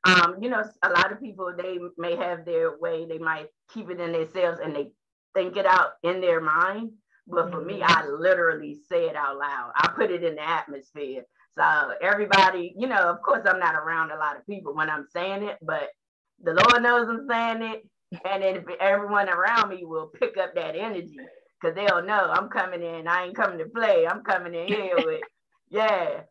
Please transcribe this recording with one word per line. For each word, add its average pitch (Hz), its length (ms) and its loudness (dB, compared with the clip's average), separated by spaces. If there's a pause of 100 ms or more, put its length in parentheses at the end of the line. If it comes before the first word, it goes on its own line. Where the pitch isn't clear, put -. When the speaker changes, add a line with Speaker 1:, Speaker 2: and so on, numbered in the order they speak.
Speaker 1:
um, 180 360 6
you 240 100 -4
know, 214 120 -2 (200)
a 180 80 2
lot 180 220 4
of 214 80 -10
people, 185 360 -8
they 180 220 -6 (200)
may 170 180 -2
have 170 280 -4
their 165 340 -2
way, 165 280 -4
they 165 120 -8
might 160 300 -4 (240)
keep 196 180 -12
it 175 100 -8
in 170 120 -4
themselves 170 500 0
and 156 120 -4
they 143 180 -6 (420)
think 185 220 0
it 196 100 2
out 185 260 6 (100)
in 180 180 -2
their 175 200 2
mind. 185 520 0 (340)
But 170 240 -2
for 170 100 -6
me, 196 200 -8
Speaker 2:
Mm-hmm. - 40 -2
Speaker 1:
I 160 220 4
literally 156 720 0 (100)
say 170 180 0
it 151 100 -4
out 139 220 -4
loud. 139 380 -6
I 156 120 4
put 214 220 0
it 175 120 -2
in 165 140 0
the 151 120 -8
atmosphere. 143 760 -6 (320)
So 151 360 2 (100)
everybody, 185 760 2
you 226 100 -4
know, 240 100 0
of 175 260 2
course, 233 240 0
I'm 185 120 2
not 170 160 0
around 160 360 -2
a 151 80 -10
lot 151 180 -4
of - 100 -20
people 180 280 -10
when 156 160 -2
I'm 147 200 -6
saying 196 320 -4
it, 208 200 -8
but 156 260 -4 (540)
the 165 100 0
Lord 220 300 6
knows 240 260 4
I'm 233 200 -4
saying 226 340 0
it. 220 260 -10 (360)
And 190 180 -2
then 190 140 2
if 170 80 -10 (160)
everyone 202 480 2
around 196 420 2
me 180 140 -10
will 160 240 -8
pick - 280 -4
up 180 180 -2
that 156 220 -4
energy, 180 420 -8 (420)
'cause 165 140 0
they'll 185 280 4
know 190 280 2
I'm 196 180 2
coming 180 340 -2
in. 165 260 -6
I 180 160 2
ain't 180 120 -10
coming 185 220 0
to 160 80 -6
play. 208 400 4
I'm 190 160 -4
coming 180 320 -2
in 170 140 -6
here 196 360 0
with, 156 180 -4 (240)
Speaker 2:
<laughs> - 240 -20
Speaker 1:
yeah. 185 600 0